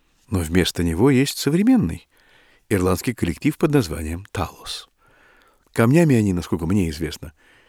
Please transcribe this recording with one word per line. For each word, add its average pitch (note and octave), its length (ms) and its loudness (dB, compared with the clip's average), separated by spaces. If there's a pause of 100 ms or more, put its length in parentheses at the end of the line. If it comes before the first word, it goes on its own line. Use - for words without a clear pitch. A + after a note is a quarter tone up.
(300)
Но F#2+ 100 -2
вместо E2+ 440 0
него E2+ 260 2
есть C3+ 280 0
современный E3 680 0 (640)
ирландский F#2 440 0
коллектив F2 440 -4
под D#3+ 140 0
названием E2 600 -2
«Талос». - 580 -10 (840)
Камнями C3+ 420 4
они, G#2 180 2
насколько E2+ 320 -4
мне F2+ 240 0
известно, D#2 440 -10 (360)